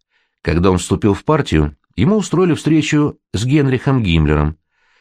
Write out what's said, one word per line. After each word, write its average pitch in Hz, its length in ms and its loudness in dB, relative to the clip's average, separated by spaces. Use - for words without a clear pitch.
Когда 85 280 0
он 92 60 2
вступил 98 380 0
в - 100 -8
партию, 78 500 0
ему 165 200 0
устроили 180 380 0
встречу 147 640 0
с 98 120 -4
Генрихом 131 600 0
Гиммлером. 76 520 2